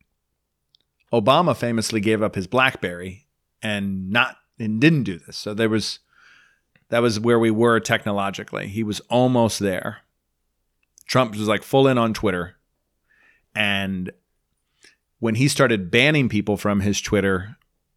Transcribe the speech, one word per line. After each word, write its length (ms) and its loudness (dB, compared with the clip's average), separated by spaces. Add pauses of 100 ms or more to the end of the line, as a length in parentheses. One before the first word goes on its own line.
(1120)
Obama 440 2
famously 440 -4
gave 200 0
up 140 -2
his 140 -6
BlackBerry 800 -4 (340)
and 480 -4
not, 260 0 (220)
and 220 -4
didn't 240 4
do 140 -6
this. 180 -18
So 180 -8
there 140 0
was, 320 -2 (880)
that 140 2
was 180 0
where 180 4
we 140 4
were 260 4
technologically. 880 -4
He 160 -6
was 160 -4 (100)
almost 520 2
there. 380 -4 (1080)
Trump 300 0
was, 100 -4
like, 160 0
full 240 4
in 120 2
on 160 0
Twitter. 420 -4 (960)
And 560 -2 (1120)
when 160 0
he 100 2
started 460 2
banning 360 4
people 280 0
from 240 0
his 200 0
Twitter, 560 -2 (400)